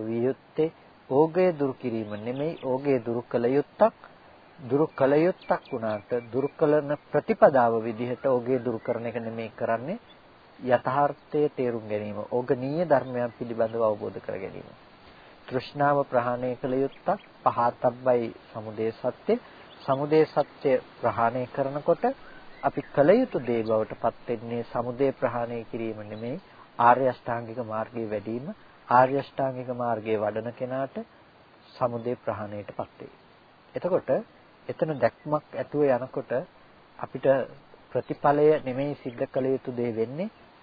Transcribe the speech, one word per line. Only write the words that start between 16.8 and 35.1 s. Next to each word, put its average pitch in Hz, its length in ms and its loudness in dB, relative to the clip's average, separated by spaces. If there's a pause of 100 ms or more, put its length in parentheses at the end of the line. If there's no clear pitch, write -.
පහතබ්බයි 123 920 0 (140)
සමුදය 110 440 -6
සත්‍ය. - 440 -2 (440)
සමුදය 147 460 2
සත්‍ය 143 540 0 (160)
ප්‍රහාණය 117 520 0
කරනකොට 143 580 -2 (540)
අපි 139 260 -2
කළ 147 280 4
යුතු 240 280 4
දේ 117 220 0
බවට 110 320 0
පත් - 320 -4
වෙන්නේ 117 380 -6
සමුදය 127 480 -2
ප්‍රහාණය 120 520 -4
කිරීම 113 380 -6
නෙමෙයි, 110 400 -10 (360)
ආර්ය 123 280 6
අෂ්ටාංගික 117 540 -4
මාර්ගයේ 110 460 -6
වැඩීම. 107 400 -6 (420)
ආර්ය 127 280 6
අෂ්ටාංගික 131 560 -4
මාර්ගයේ 113 460 -2
වඩන 110 340 -4
කෙනාට 131 440 -6 (720)
සමුදය 120 480 -4
ප්‍රහාණයටපත් 104 800 -8
වේ. - 160 -16 (600)
එතකොට 175 360 -2 (580)
එතන 156 280 -2
දැක්මක් 147 580 -2